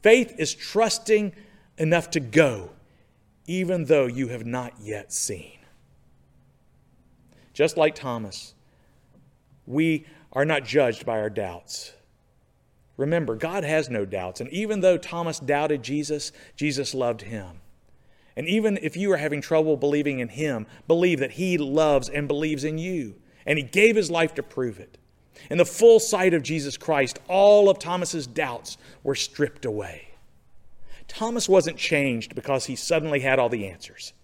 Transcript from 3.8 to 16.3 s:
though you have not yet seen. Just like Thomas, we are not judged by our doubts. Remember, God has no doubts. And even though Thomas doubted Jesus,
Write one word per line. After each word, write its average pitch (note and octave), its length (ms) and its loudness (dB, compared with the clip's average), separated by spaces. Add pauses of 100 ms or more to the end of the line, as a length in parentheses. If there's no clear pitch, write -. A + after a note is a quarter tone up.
though C3+ 220 4
you B2 200 -4
have A2+ 180 -10
not A#2+ 360 -6
yet G#2 320 -10
seen. - 380 -8 (2000)
Just D#3 240 0
like D#3 180 2
Thomas, A#2 580 -10 (1120)
we D#3 400 -2 (280)
are C3+ 100 0
not D3 220 0
judged A#2+ 400 0
by A2+ 140 -2
our G#2+ 100 -2
doubts. F#2+ 640 -10 (1040)
Remember, C#3+ 380 -2
God E3 280 -6
has D3+ 260 -2
no G#2+ 160 -4
doubts. F#2 360 -8
And B2 100 -10
even G#3 300 -4
though F#3 160 6
Thomas E3+ 420 -6
doubted C#3+ 420 0
Jesus, C#3+ 520 -6 (240)